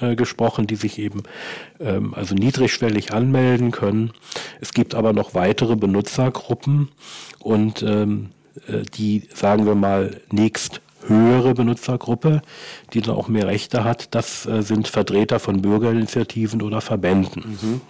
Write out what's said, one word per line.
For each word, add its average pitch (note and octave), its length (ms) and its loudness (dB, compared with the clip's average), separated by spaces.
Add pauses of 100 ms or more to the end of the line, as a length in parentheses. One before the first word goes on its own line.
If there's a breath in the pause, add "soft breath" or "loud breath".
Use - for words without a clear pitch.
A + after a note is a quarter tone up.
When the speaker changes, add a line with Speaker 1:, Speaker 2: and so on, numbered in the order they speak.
Speaker 1:
äh, A#2+ 140 0
gesprochen, A#2 520 0
die G#2+ 80 -4
sich G#2 240 -4
eben, G2+ 240 -6 (560 loud breath)
ähm, G2+ 340 -4
also F#2+ 220 -4
niedrigschwellig A2+ 760 0
anmelden B2 600 2
können. A2 400 -2 (500 loud breath)
Es - 100 -10
gibt - 220 0
aber A2 200 2
noch G#2 200 0
weitere A2 420 2
Benutzergruppen B2+ 1120 0 (500 loud breath)
und, G#2+ 420 0
ähm, G#2 480 0 (380)
äh, G#2+ 160 -4 (100)
die, G#2 400 -2
sagen G#2 320 2
wir G#2 80 4
mal, G2 480 0 (100)
nächst - 500 0 (260)
höhere A#2+ 480 6
Benutzergruppe, B2 880 0 (500 loud breath)
die A#2 80 0
dann A2+ 140 -2
auch G2+ 140 -4
mehr G#2+ 180 2
Rechte G#2 360 -2
hat, - 300 -2
das, - 320 -4
äh, A2 160 0
sind G#2+ 260 0
Vertreter G#2 520 2
von G2 240 0
Bürgerinitiativen A2 1000 0
oder G#2+ 200 -4
Verbänden. F#2+ 800 -2
Speaker 2:
Mhm. A2 300 -4